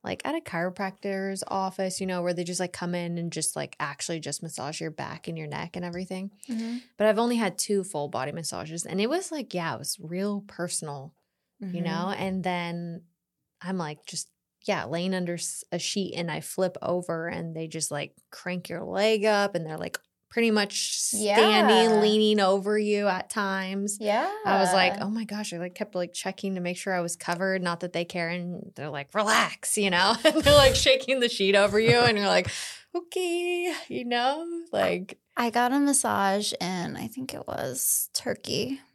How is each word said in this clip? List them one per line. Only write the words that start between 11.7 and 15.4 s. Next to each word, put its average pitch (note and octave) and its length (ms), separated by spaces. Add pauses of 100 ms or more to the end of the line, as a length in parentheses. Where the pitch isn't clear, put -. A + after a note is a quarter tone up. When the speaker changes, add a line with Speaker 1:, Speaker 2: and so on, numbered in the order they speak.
Speaker 1:
know? E3+ 320
And F#3+ 280
then F3 600 (580)
I'm, F#3 160
like, D3+ 280
just, - 240 (360)
yeah, E3+ 200
laying F3 280
under F3+ 220
s-, - 360